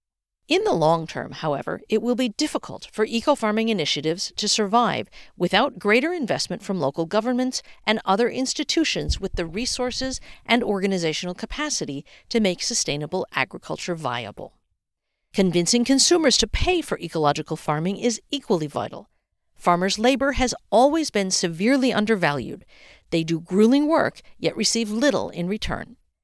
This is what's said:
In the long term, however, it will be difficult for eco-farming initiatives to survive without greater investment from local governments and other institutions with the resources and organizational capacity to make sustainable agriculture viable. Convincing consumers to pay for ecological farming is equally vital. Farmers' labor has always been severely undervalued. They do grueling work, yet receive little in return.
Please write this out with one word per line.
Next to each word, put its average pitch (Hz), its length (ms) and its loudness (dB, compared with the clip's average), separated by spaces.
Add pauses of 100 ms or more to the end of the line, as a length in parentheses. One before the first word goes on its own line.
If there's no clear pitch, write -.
(500)
In 392 160 2
the 415 80 2
long 160 340 2
term, - 240 -8
however, 156 560 -4
it 220 140 0
will 240 140 0
be 247 120 0
difficult - 640 -6
for 214 140 -2
eco-farming 226 640 0
initiatives 160 680 -2
to 214 140 -2
survive 202 580 0 (300)
without 185 420 2
greater 240 320 2
investment 196 500 -4
from 190 200 -4
local 143 240 0
governments 247 580 -2 (240)
and 214 160 0
other 202 240 2
institutions 254 920 -2
with 190 180 -8
the 175 100 -2
resources 247 720 -4 (260)
and 233 160 2
organizational 180 760 -2
capacity 220 680 -6 (240)
to 233 140 0
make 185 200 0
sustainable 151 720 -4
agriculture - 640 -4
viable. 120 600 -8 (760)
Convincing 185 540 2
consumers 277 500 4
to - 120 2
pay 349 340 2
for - 180 -6
ecological 156 560 0
farming 160 400 -2
is 240 240 -2 (100)
equally 185 380 -2
vital. 139 420 -8 (460)
Farmers' 180 420 2
labor 262 360 2
has 247 200 0 (160)
always 285 400 4
been 196 220 0
severely 220 600 2
undervalued. 170 760 0 (440)
They 165 140 2
do 165 160 -2
grueling 226 480 4
work, - 320 2 (180)
yet - 180 -2
receive 220 360 -2
little 214 380 0
in 175 180 -6
return. 180 480 -6 (280)